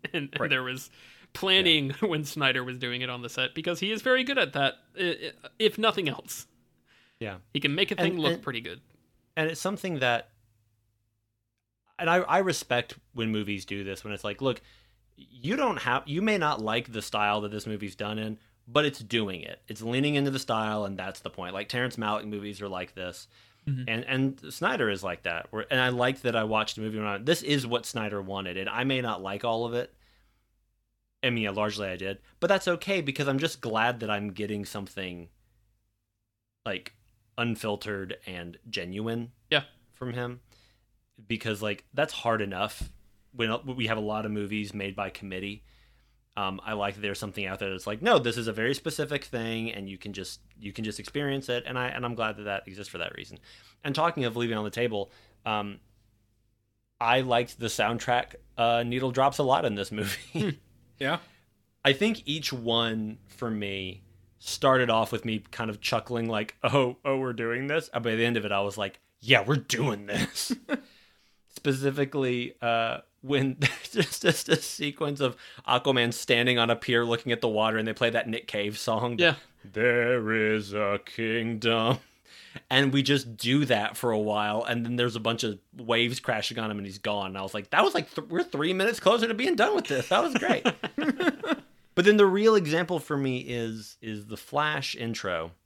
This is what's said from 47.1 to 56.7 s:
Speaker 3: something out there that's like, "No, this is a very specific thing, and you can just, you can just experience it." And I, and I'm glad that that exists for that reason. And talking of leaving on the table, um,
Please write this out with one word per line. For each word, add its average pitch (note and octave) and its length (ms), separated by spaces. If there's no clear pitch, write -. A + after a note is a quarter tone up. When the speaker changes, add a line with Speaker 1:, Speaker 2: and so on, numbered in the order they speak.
Speaker 3:
something G#2 280
out F#2+ 140
there G2 100
that's F#2 180
like, G#2+ 140
"No, G3+ 180
this A#2+ 180
is A2+ 120
a - 40
very A2+ 220
specific C#3+ 480
thing, A2+ 480
and G2 180
you F#2+ 80
can G#2 140
just, F#2+ 300
you G2+ 140
can A2 100
just G#2+ 160
experience C#3 480
it." B2 180
And B2+ 140
I, B2 80
and B2 160
I'm A#2+ 100
glad A2 220
that G#2 80
that G2+ 240
exists G2 240
for F2+ 60
that - 180
reason. - 240
And C#3 100
talking D#3 300
of A2+ 100
leaving A#2 220
on G#2+ 80
the G#2 40
table, A2 440
um, G#2 340